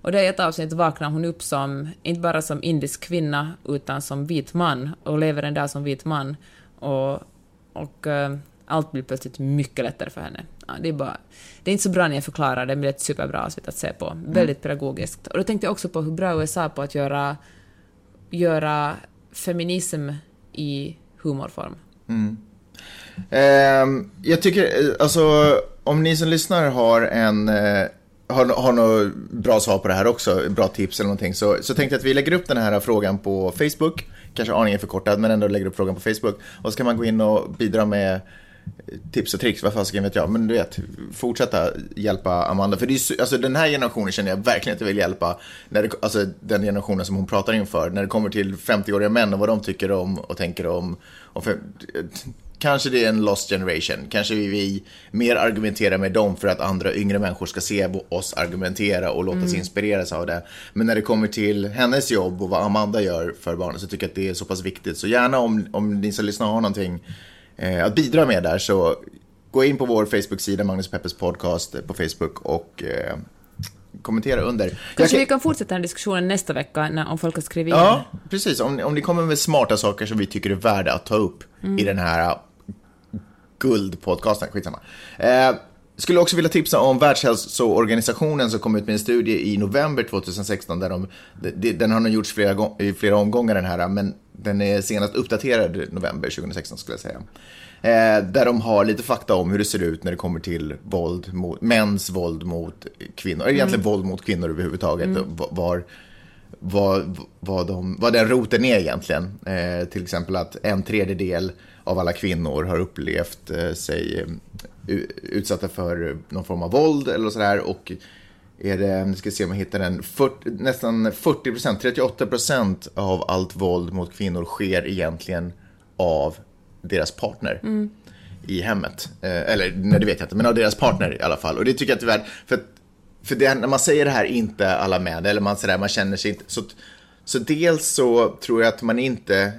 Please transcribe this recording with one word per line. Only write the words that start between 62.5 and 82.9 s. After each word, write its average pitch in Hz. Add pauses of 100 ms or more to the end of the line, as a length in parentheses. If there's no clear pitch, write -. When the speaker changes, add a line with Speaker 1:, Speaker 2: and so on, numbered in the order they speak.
Speaker 2:
Amanda 104
gör 87
för 85
barnen 87
så 95
tycker 98
jag 87
att -
det 95
är 90
så 87
pass 92
viktigt. 90
Så 101
gärna 123
om, 110
om 101
ni 104
som 104
lyssnar 104
har 110
någonting, 95 (540)
eh, 90
att 107
bidra 147
med 95
där 82
så 95 (560)
gå 131
in 139
på 135
vår 110
Facebook-sida, 101
Magnus 95
och -
Peppes 87
podcast, 87
eh, 64
på -
Facebook -
och, -
eh, - (840)
kommentera 113
under. 107
Jag 90 (200)
Speaker 1:
Kanske 240
Speaker 2:
kan -
Speaker 1:
vi 269
kan 269
fortsätta 220
den 180
diskussionen 180
nästa 185
vecka 151
när, 156
om 160
folk 165
har 165
skrivit 165
Speaker 2:
Ja, 208
Speaker 1:
in. - (100)
Speaker 2:
precis. 190
Om, 131
om 147
ni 147
kommer 170
med 156
smarta 123
saker 104
som 110
vi 98
tycker 98
är 98
värda 95
att -
ta 107
upp 104 (200)
Speaker 1:
Mm. 196
Speaker 2:
i 196
den 98
här, 85
eh, - (1200)